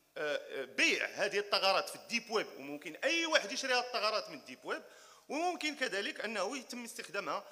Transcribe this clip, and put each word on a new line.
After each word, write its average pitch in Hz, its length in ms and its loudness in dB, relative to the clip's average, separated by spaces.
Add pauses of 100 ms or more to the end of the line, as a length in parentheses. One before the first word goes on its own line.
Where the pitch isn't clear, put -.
(180)
آه، 151 180 2
آه، - 280 -6
بيع 180 420 4
هذه 185 320 0
الثغرات 190 500 4
في - 80 -8
الديب - 340 -6
ويب، 208 160 2 (100)
وممكن 147 400 -8
اي 330 300 2
واحد 285 260 4
يشري 254 220 0
هذه 247 120 2
الثغرات 214 440 0
من 147 80 -12
الديب 127 260 -14
ويب، 220 180 -4 (460)
وممكن 302 480 0
كذلك 240 440 -2
انه 214 380 -2
يتم 240 260 -10
استخدامها 196 680 -4